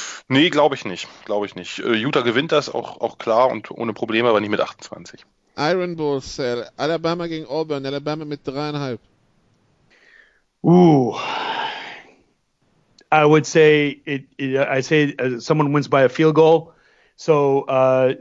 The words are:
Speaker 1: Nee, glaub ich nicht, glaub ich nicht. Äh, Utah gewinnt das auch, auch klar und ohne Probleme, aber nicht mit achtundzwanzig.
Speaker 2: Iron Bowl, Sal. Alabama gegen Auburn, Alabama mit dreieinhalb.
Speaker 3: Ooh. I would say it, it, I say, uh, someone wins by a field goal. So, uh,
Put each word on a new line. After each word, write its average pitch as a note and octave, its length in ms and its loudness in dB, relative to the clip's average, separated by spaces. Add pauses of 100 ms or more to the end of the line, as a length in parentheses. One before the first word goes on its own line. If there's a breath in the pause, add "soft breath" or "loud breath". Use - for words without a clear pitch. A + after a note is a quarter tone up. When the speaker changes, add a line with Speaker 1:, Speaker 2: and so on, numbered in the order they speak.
(300 loud breath)
Speaker 1:
Nee, C#3+ 220 4
glaub D3 220 2
ich - 120 -10
nicht, F#2 220 -10 (180)
glaub G#2 180 -2
ich G2 120 -10
nicht. F2+ 240 -12
Äh, A#2 160 0
Utah C3 260 0
gewinnt A#2+ 300 -2
das D3 180 0
auch, - 320 -10
auch A2+ 160 -6
klar A#2 320 2
und A#2 220 -8
ohne A2+ 220 -6
Probleme, A2+ 360 -2
aber G#2+ 100 4
nicht G#2 120 -4
mit G#2 100 0
achtundzwanzig. - 640 -10 (320)
Speaker 2:
Iron F3 400 -4
Bowl, C#3+ 240 -4
Sal. A#2+ 560 -8
Alabama E3 500 -4
gegen D#3+ 180 -10
Auburn, C#3+ 400 -6
Alabama D3 380 -8
mit D3 240 -12
dreieinhalb. C#3+ 540 -8 (1600 soft breath)
Speaker 3:
Ooh. D#3+ 500 6 (2000 loud breath)
I D#3 140 4
would D3+ 200 6
say D3+ 600 4
it, C#3 220 -8 (100)
it, C3+ 180 -4
I C3+ 260 0
say, D3 380 0
uh, B2 220 -4
someone D3+ 320 0
wins C#3+ 160 0
by C#3 140 4
a B2 60 4
field D#3 260 2
goal. D#3+ 380 4 (440 soft breath)
So, C#3+ 500 2
uh, C3 540 2